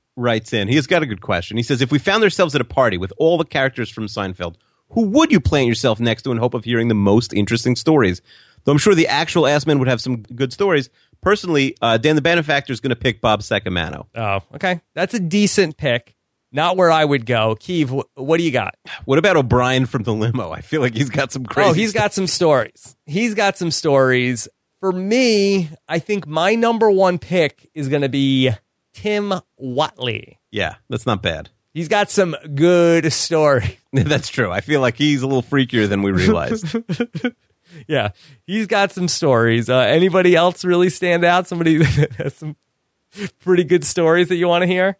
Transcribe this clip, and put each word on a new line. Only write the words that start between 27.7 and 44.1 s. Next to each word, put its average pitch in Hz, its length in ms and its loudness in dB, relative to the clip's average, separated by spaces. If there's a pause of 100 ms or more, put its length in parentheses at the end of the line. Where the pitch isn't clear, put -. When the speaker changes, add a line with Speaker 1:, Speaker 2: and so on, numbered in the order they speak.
Speaker 2:
is 143 160 -8
gonna 143 220 0
be 135 400 2 (420)
Tim 208 400 -4 (240)
Watley. 127 840 -6 (100)
Speaker 1:
Yeah, 92 240 -6 (160)
that's - 160 -8
not 101 160 -2
bad. 80 260 -6 (240)
Speaker 2:
He's 160 160 -8
got 208 220 0
some 180 260 0 (180)
good 165 580 4
story. 143 720 0
<laughs> - 20 -20
Speaker 1:
<laughs> - 60 -16
That's 143 360 0
true. 110 220 -2
I 92 100 -4
feel 143 200 0
like 123 160 0
he's 143 260 0
a 135 40 -2
little 131 160 0
freakier 120 460 0
than 101 140 0
we 98 80 0
realized. 101 680 0
Speaker 2:
<laughs> 233 540 -6 (520)
Yeah, 117 240 -2 (360)
he's 208 200 -4
got 202 260 0
some 180 160 -4
stories. 117 640 2
Uh, 127 80 2
anybody 175 580 4
else 175 260 2
really 180 280 2
stand 175 340 0
out? 175 240 2
Somebody 165 300 2
<laughs> - 0 -
that 147 400 2
has 143 160 -8
some 151 220 -14 (840)
pretty 180 240 2
good 170 200 0
stories 170 440 2